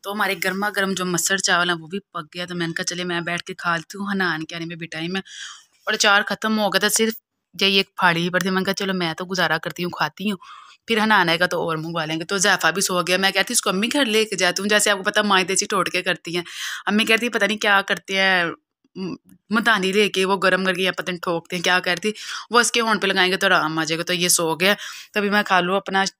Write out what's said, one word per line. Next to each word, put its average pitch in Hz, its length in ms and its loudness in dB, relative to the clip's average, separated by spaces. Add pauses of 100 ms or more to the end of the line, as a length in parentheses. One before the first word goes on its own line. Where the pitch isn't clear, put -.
तो 196 80 -8
हमारे 196 240 -2
गर्मा 190 340 -2
गर्म 196 240 0
जो 185 120 -2
मसर 180 340 0
चावल 175 300 2
हैं 170 80 0
वो 160 100 -14
भी 190 120 -8
पक 165 340 -12
गया, 180 120 -8
तो 175 100 -10
मैंने 170 180 -4
कहा 185 100 -6
चले 175 200 -6
मैं 175 200 -4
बैठ 170 180 -4
के 185 120 -10
खा 175 220 -2
लेती 165 220 -8
हूँ, 196 140 -6
हनान 175 320 -2
के 170 120 -12
आने 165 100 -6
में 170 120 -10
भी 165 100 -10
टाइम 165 280 -6
है। 190 80 -4 (640)
और 214 60 0
अचार 208 300 4
ख़त्म 214 360 -2
हो 202 100 2
गया 190 140 2
था, 208 60 2
सिर्फ 220 260 2 (460)
यही 196 180 4
एक 190 100 0 (120)
फाड़ी 170 200 4
ही 175 80 -2
पड़ी 180 160 0
थी। 196 40 2
मैंने 185 160 0
कहा, 196 80 0
"चलो 190 200 -2
मैं 170 220 -2
तो 185 100 -8
गुजारा 175 320 0
करती 170 260 -8
हूँ, 175 160 -4
खाती 165 300 -4
हूँ।" 196 80 -4 (500)
फिर 226 120 2
हनान 208 300 4
आएगा 170 180 4
तो 156 180 0
और 165 120 -2
मंगवा 160 280 -4
लेंगे। 160 200 -4
तो 202 120 -4
ज़ैफ़ा 180 340 4
भी 185 100 -2
सो 180 220 0
गया। 180 140 2
मैं 190 160 2
कहती 190 200 2
इसको 220 160 0
अम्मी 196 180 0
घर 277 180 2
लेके 214 300 0
जाती 180 260 0
हूँ, 202 80 -2
जैसे 208 200 2
आपको 202 140 0
पता 208 200 0
माएँ 190 220 4
देसी 190 200 -2
टोटके 180 360 -2
करती 175 320 -4
हैं। 175 100 -2 (440)
अम्मी 208 180 2
कहती 226 240 2
पता 226 180 0
नहीं 214 100 -2
क्या 202 240 4
करते 190 340 -4
हैं, 185 380 2 (420)
म-, 180 200 -8 (360)
मदानी 208 400 2
लेके 190 340 2
वो 196 120 2
गर्म 185 280 2
करके 185 180 0
या 185 80 2
पता 180 200 -6
नहीं 175 80 -6
ठोकते 170 360 -4
हैं 175 80 -6
क्या 185 160 4
करती, 180 340 -2 (380)
वो 233 100 6
इसके 233 180 0
होंठ 220 220 2
पे 190 60 0
लगाएंगे 190 300 2
तो 196 100 0
आराम 160 320 2
आ 160 40 0
जाएगा। 160 200 -2
तो 175 100 -2
ये 175 160 0
सो 165 260 2
गया, 190 200 2 (380)
तभी 208 160 0
मैं 208 140 2
खा 190 160 4
लूँ 180 160 0
अपना 190 300 0 (140)